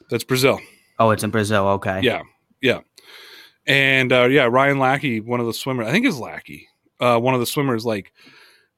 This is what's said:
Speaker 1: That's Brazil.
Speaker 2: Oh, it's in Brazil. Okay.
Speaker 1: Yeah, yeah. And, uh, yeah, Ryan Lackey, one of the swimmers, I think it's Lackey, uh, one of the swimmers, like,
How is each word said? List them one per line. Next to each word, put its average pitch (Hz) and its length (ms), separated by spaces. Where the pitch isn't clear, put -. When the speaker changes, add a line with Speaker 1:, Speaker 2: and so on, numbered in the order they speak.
Speaker 1:
That's 120 160
Brazil. 127 340
Speaker 2:
Oh, 113 120
it's 104 140
in 104 60
Brazil. 104 380
Okay. 95 340
Speaker 1:
Yeah, 107 200
yeah. 113 180
And, 135 480
uh, 123 160
yeah, 135 140
Ryan 135 340
Lackey, 131 420
one 120 200
of 117 60
the 113 60
swimmers, 127 340
I 117 60
think 233 140
it's 196 120
Lackey, 82 500
uh, 120 180
one 127 160
of 123 60
the 117 60
swimmers, 127 380
like, 107 280